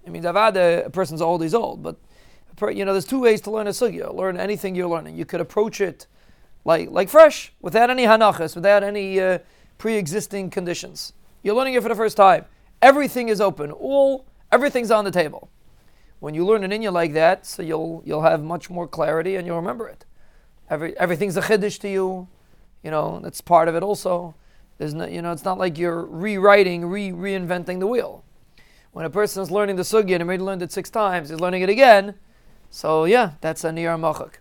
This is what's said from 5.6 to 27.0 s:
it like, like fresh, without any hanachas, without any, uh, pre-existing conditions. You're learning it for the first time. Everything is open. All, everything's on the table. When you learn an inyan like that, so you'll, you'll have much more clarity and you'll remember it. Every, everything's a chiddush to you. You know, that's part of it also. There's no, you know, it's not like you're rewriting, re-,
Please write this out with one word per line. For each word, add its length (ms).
it 260
like, 240
like 180
fresh, 540
without 260
any 140
hanachas, 520
without 280
any, 360
uh, 200
pre-existing 720
conditions. 640
You're 140
learning 160
it 100
for 60
the 60
first 240
time. 260
Everything 480
is 100
open. 320
All, 540
everything's 380
on 160
the 40
table. 380
When 160
you 100
learn 180
an 100
inyan 200
like 220
that, 320
so 160
you'll, 420
you'll 160
have 220
much 260
more 180
clarity 500
and 100
you'll 100
remember 320
it. 160
Every, 300
everything's 380
a 40
chiddush 400
to 80
you. 400
You 80
know, 280
that's 200
part 260
of 80
it 80
also. 540
There's 160
no, 100
you 160
know, 120
it's 120
not 140
like 200
you're 280
rewriting, 800
re-, 240